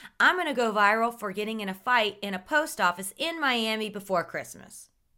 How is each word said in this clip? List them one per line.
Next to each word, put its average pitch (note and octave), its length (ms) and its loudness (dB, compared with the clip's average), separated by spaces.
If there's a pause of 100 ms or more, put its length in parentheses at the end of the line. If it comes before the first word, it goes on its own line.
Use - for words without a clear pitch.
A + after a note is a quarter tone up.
(220)
I'm D#4+ 160 6
gonna D#4+ 160 0
go A#3 180 2
viral G#3+ 420 4
for G#3+ 200 -8
getting G#3+ 260 -6
in G3+ 80 -6
a F#3+ 60 -6
fight G#3+ 480 0
in G3+ 120 -6
a F#3+ 60 -6
post D4+ 400 -2
office F#3+ 380 0
in E4 240 -4
Miami A3 480 0
before F#3+ 340 -2
Christmas. - 680 -14 (280)